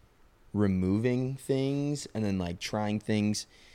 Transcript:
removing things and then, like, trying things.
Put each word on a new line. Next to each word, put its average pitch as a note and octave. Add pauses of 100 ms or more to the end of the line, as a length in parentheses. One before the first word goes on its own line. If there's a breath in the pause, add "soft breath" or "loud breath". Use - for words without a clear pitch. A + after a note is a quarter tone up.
(520)
removing G#2
things C#3
and A2
then, G2
like, F2+
trying G#2+
things. G#2+ (280 soft breath)